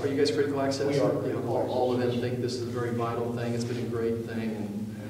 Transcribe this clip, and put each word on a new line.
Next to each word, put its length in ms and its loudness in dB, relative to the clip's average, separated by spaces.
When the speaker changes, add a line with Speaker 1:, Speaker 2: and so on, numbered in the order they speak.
Speaker 1:
are 60 2
you 80 0
guys 140 4
critical 280 2
access? 280 0
Speaker 2:
We 120 2
are 140 4
Speaker 1:
Yeah, 80 0
Speaker 2:
critical 340 0
Speaker 1:
all, 140 0
all 240 2
of 60 2
them 100 2
Speaker 2:
access. 120 0
Speaker 1:
think 200 0
this 140 0
is 80 -4
a 80 -4
very 220 -2
vital 400 0
thing. 200 -2
It's 100 0
been 140 -2
a 120 -2
great 360 0
thing, 160 -4
and 540 -4